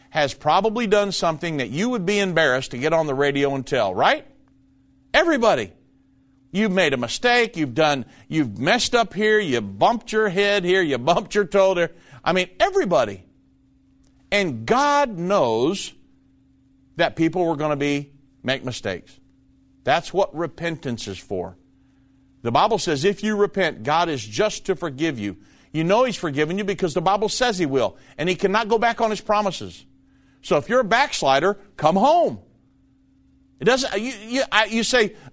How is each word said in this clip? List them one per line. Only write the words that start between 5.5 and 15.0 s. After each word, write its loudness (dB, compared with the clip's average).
You've 0
made 2
a 2
mistake, 0
you've -4
done, 0
you've -2
messed 0
up 0
here, 2
you 0
bumped 0
your 0
head 0
here, 2
you 0
bumped 0
your 2
toe 2
there. -2
I 2
mean, 0
everybody. 2
And -2
God 2